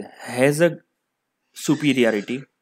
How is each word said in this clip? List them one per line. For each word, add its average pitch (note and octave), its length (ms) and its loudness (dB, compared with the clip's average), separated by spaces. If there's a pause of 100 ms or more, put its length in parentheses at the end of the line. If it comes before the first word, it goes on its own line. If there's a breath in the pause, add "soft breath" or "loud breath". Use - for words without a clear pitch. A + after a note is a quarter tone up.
(220)
has C3+ 400 0
a E3+ 160 2 (760)
superiority B2 880 0 (200)